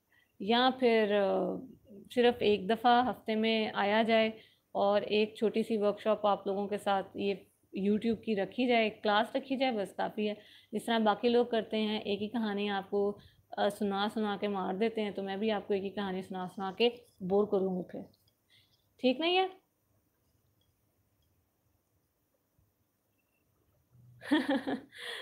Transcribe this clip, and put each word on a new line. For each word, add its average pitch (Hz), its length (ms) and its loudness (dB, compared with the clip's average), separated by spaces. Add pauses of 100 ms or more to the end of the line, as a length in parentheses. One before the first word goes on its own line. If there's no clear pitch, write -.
(400)
या 233 320 4
फिर, 226 420 4
अ, 190 460 0 (540)
सिर्फ 240 300 4
एक 196 240 2
दफ़ा 240 340 4
हफ्ते 220 360 -2
में 220 360 2
आया 208 320 2
जाए 220 280 4 (420)
और 202 280 2
एक 214 340 0
छोटी 220 260 2
सी 226 140 -2
वर्कशॉप 208 480 0
आप 196 220 2
लोगों 196 200 -2
के 202 120 -4
साथ 196 380 -2
ये 196 300 -4 (260)
YouTube 208 500 0
की 220 120 -2
रखी 196 320 -2
जाए, 226 240 2
क्लास 214 440 0
रखी 269 220 -4
जाए, 262 140 0
बस 202 220 -4
काफ़ी 196 320 -4
है। 208 80 -2 (400)
जिस 214 120 -4
तरह 233 140 0
बाकी 214 300 2
लोग 240 220 2
करते 220 260 -2
हैं, 214 240 -2
एक 202 180 -4
ही 208 100 -6
कहानी 208 400 -2
आपको, 202 420 -2 (460)
अ, 208 120 2
सुना 202 400 -2
सुना 214 280 -4
के 208 100 -4
मार 190 300 -4
देते 226 240 -2
हैं, 202 120 -4
तो 196 100 -6
मैं 196 160 -6
भी 220 120 0
आपको 202 220 -2
एक 196 100 -2
ही 196 80 -4
कहानी 190 320 -6
सुना 185 240 -8
सुना 190 300 -8
के 233 120 4 (340)
बोर 196 220 2
करूँगी 185 460 -2
फिर, 190 140 -14 (1000)
ठीक 254 180 2
नहीं 349 140 2
है? 381 140 2 (4000)
<laughs> 277 680 -2 (320)